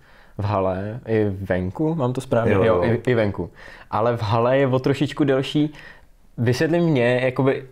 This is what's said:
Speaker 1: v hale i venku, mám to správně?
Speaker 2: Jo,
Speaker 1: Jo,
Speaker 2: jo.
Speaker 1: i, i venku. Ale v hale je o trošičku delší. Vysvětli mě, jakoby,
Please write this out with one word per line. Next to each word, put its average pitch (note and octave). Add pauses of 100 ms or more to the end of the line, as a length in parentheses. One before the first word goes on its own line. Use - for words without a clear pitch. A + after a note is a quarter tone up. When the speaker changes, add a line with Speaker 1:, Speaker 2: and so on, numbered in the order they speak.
(380)
Speaker 1:
v G2+
hale G2
i A2
venku, F#2+
mám B2+
to B2+
správně? A#2
Speaker 2:
Jo, G2
Speaker 1:
Jo, A2+
Speaker 2:
jo. F2
Speaker 1:
i, A2+ (100)
i B2+
venku. G2+ (400)
Ale A2+
v A2
hale A#2
je C#3
o B2+
trošičku C#3
delší. C#3 (680)
Vysvětli C#3+
mě, B2
jakoby, C3